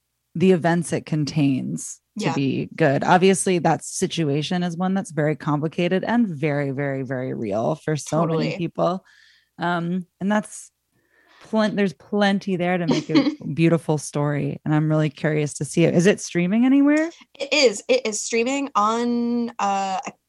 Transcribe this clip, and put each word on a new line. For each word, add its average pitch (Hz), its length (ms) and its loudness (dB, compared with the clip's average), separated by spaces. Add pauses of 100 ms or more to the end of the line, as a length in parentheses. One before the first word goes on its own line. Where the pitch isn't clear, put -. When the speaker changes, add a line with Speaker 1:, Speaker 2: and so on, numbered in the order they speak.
(340)
Speaker 1:
the 185 160 4
events 170 420 2
it 147 140 -4
contains 139 960 -2 (180)
to - 60 -4
Speaker 2:
Yeah. - 100 0
Speaker 1:
be 135 400 -2
good. 139 300 2
Obviously, 180 560 4
that 165 240 0
situation 165 800 -2
is 170 120 -6
one 185 180 -2
that's 190 180 -6
very 147 240 0
complicated 160 680 -2
and 233 240 2
very, 143 460 -2
very, 135 320 -4
very 131 300 -6
real 120 420 -2
for 156 180 -4
so 156 320 -2
many 165 60 -2
Speaker 2:
Totally. 160 240 -2
Speaker 1:
people. 170 480 -2 (540)
Um, 175 500 -4 (120)
and 196 120 -2
that's - 400 -4 (720)
plen-, 214 320 0
there's 202 180 0
plenty 196 600 0
there 175 220 0
to 175 100 -2
make - 220 0
a 262 200 4 (140)
Speaker 2:
<laughs> 151 100 -6
Speaker 1:
beautiful 165 420 2
story. 143 680 -2
And 151 100 0
I'm 156 160 2
really 156 180 2
curious 151 460 -2
to 151 100 -6
see 170 200 2
it. 139 100 4
Is 170 120 4
it 220 140 2
streaming 180 440 0
anywhere? 285 480 4 (260)
Speaker 2:
It 285 140 -6
is. 254 360 2
It 247 160 2
is 214 160 -4
streaming 262 540 -2
on, 240 760 0
uh, 196 540 -4
I 196 80 -12 (160)